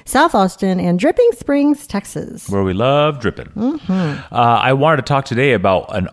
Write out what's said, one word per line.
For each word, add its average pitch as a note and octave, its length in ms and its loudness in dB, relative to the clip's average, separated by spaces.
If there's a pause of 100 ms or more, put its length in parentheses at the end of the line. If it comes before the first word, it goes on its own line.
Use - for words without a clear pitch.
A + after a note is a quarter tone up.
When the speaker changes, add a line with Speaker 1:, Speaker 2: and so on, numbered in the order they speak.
Speaker 1:
South D#4 320 2
Austin, F#3+ 460 0
and F3 180 0
Dripping F4+ 320 2
Springs, C#4+ 560 0
Texas. - 640 -8
Speaker 2:
Where G2 140 0
we F#2+ 100 0
love C#3 480 2
dripping. E2 340 -6
Speaker 1:
Mm-hmm. F#3 800 -4
Speaker 2:
Uh, - 20 0
I A#2+ 360 2
wanted D3 240 2
to B2+ 60 -4
talk C#3 200 0
today B2+ 300 0
about F#2+ 420 0
an F#2 180 -2